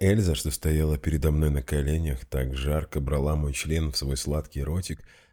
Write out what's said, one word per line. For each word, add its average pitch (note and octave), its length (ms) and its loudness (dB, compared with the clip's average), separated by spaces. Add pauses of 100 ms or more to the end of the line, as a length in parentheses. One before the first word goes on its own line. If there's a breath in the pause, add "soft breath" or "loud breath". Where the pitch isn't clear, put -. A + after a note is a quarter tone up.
Эльза, F#2+ 340 4
что D2+ 160 -4
стояла D#2 460 2
передо D#2 340 0
мной D2+ 200 4
на C#2+ 120 0
коленях, D2 640 -2
так C2 280 -4
жарко D2 460 -2
брала C#2+ 380 0
мой D2 160 0
член D2+ 400 -2
в - 20 -6
свой C2+ 220 -2
сладкий D2 440 -4
ротик, D#2 460 -4 (260 loud breath)